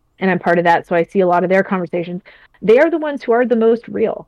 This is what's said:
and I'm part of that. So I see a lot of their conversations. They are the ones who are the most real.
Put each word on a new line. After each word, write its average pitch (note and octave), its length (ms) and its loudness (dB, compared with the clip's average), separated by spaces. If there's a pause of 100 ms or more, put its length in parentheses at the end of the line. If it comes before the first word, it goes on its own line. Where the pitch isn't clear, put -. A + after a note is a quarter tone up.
(200)
and F#3+ 100 0
I'm F#3 80 0
part E3+ 180 0
of E3+ 80 0
that. E3+ 220 2
So F3+ 100 -2
I E3+ 60 2
see G3 180 -2
a F#3 60 2
lot F3 180 2
of F3+ 60 -2
their F#3+ 120 2
conversations. F3 600 -6 (400)
They G#3+ 160 4
are D#4+ 100 4
the E4 80 -4
ones D4+ 260 -6
who A#3+ 100 -2
are A#3+ 120 2
the A#3 120 0
most A3+ 320 0
real. - 400 -6